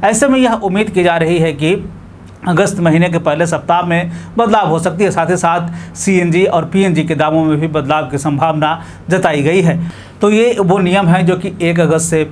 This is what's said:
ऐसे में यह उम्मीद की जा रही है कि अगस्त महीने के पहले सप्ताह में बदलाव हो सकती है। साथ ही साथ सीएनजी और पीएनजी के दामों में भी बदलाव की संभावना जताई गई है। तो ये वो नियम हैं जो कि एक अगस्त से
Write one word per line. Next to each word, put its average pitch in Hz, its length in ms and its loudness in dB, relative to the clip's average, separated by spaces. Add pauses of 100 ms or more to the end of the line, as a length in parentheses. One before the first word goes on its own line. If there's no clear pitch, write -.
ऐसे 226 240 2
में 262 100 4
यह 247 160 4
उम्मीद 214 360 -2
की 180 140 0
जा 170 120 2
रही 165 220 0
है 160 160 2
कि 156 200 0 (720)
अगस्त 185 320 0
महीने 165 280 4
के 170 120 -2
पहले 160 260 0
सप्ताह 165 360 0
में 170 280 -2 (280)
बदलाव 214 300 2
हो 165 100 0
सकती 175 260 -2
है। 190 60 2
साथ 165 200 -2
ही 180 60 2
साथ 170 600 -2
सीएनजी 180 500 2
और 160 180 0
पीएनजी 175 400 0
के 165 100 -2
दामों 156 300 0
में 156 140 2
भी 160 100 -2
बदलाव 151 420 -2
की 143 80 -4
संभावना 151 600 -2 (300)
जताई 170 320 0
गई 170 200 2
है। 165 160 2 (380)
तो 208 140 2
ये 226 300 2
वो 190 180 2
नियम 190 300 0
हैं 180 180 2
जो 180 100 2
कि 170 160 -8 (100)
एक 170 180 0
अगस्त 165 300 0
से 156 220 0